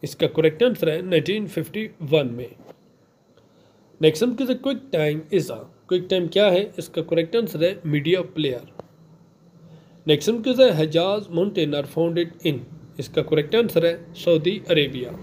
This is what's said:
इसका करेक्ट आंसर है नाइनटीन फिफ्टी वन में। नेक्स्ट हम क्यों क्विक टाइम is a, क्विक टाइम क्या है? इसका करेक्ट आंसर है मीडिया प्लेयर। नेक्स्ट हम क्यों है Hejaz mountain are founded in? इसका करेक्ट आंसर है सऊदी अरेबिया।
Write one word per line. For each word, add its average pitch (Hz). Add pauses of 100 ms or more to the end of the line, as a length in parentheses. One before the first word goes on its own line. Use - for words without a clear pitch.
इसका 151
करेक्ट 156
आंसर 220
है 160
नाइनटीन 185
फिफ्टी 170 (200)
वन 143
में। 120 (1500)
नेक्स्ट 156
हम 247
क्यों 254
क्विक - (100)
टाइम 151 (120)
is 147
a, 113 (320)
क्विक 180
टाइम 180
क्या 196
है? 180 (160)
इसका 160
करेक्ट 165
आंसर 170
है 180 (160)
मीडिया 151 (160)
प्लेयर। 135 (1400)
नेक्स्ट 151
हम 233
क्यों 254
है 254
Hejaz 170 (120)
mountain 170
are 139
founded 170
in? 139 (380)
इसका 143
करेक्ट 151
आंसर 170
है 170 (320)
सऊदी 170 (100)
अरेबिया। 135 (120)